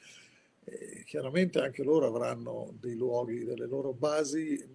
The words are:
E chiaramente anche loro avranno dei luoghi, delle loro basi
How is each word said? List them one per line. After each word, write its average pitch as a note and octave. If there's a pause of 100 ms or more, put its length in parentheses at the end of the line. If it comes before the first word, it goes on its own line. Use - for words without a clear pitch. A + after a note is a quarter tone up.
(640)
E -
chiaramente D3+
anche C3+
loro D3
avranno A#2
dei A#2+
luoghi, A#2+
delle A#2+
loro C3+
basi D3+ (120)